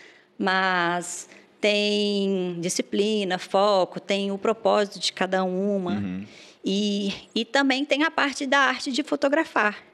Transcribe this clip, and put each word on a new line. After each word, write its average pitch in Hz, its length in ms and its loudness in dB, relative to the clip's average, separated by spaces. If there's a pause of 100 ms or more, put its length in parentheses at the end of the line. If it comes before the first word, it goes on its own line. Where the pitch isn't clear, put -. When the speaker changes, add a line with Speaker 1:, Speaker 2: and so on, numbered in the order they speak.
(380)
Speaker 1:
mas 185 920 0 (320)
tem 208 1000 0
disciplina, 202 760 -2
foco, 190 600 2
tem 196 320 -2
o 196 60 -4
propósito 208 600 0
de - 120 -2
cada 185 320 0
uma. 190 540 -2
Speaker 2:
Uhum. 185 280 -6 (380)
Speaker 1:
E, 202 480 0 (240)
e 220 80 0
também 269 400 2
tem 294 200 0
a 320 80 2
parte 277 340 -2
da 277 140 4
arte 262 320 0
de 285 120 -2
fotografar 269 760 0 (160)